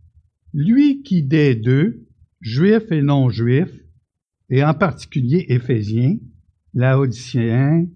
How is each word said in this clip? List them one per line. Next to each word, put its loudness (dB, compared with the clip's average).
lui 2
qui 0
des 2
deux, -2
juifs 0
et -2
non-juifs, 0
et 2
en 2
particulier -4
éphésiens, -2
laodiciens, 0